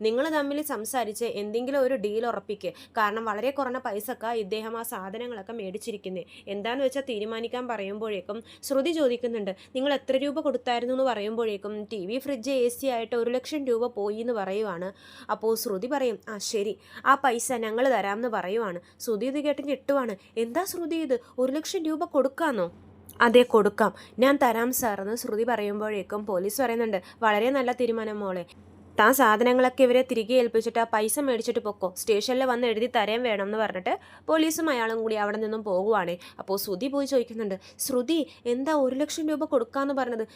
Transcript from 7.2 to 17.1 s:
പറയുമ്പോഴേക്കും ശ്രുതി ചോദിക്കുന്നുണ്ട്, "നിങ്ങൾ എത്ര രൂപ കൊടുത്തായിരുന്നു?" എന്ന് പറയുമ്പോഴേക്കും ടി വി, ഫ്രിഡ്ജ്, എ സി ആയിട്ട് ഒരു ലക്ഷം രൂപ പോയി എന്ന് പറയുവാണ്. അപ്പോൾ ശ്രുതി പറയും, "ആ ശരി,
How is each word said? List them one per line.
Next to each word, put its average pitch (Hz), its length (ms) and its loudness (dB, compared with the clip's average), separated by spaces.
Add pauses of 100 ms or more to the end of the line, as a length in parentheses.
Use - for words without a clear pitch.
പറയുമ്പോഴേക്കും 208 680 -6 (300)
ശ്രുതി 269 320 2
ചോദിക്കുന്നുണ്ട്, 233 520 0 (240)
"നിങ്ങൾ 269 240 0
എത്ര 262 160 0 (100)
രൂപ 285 220 -2
കൊടുത്തായിരുന്നു?" 247 500 0
എന്ന് 262 140 2
പറയുമ്പോഴേക്കും 214 640 -2 (200)
ടി 202 160 -6
വി, 240 160 -2
ഫ്രിഡ്ജ്, 269 280 -2 (120)
എ 247 120 4
സി 269 180 -4
ആയിട്ട് 226 260 -4
ഒരു 233 160 0
ലക്ഷം 285 240 -4 (100)
രൂപ 226 120 2 (160)
പോയി 208 260 -2
എന്ന് 240 160 -2
പറയുവാണ്. 190 480 -4 (440)
അപ്പോൾ 220 200 0 (100)
ശ്രുതി 202 320 -4
പറയും, 247 220 -2 (160)
"ആ 208 40 -8 (140)
ശരി, 208 220 -2 (380)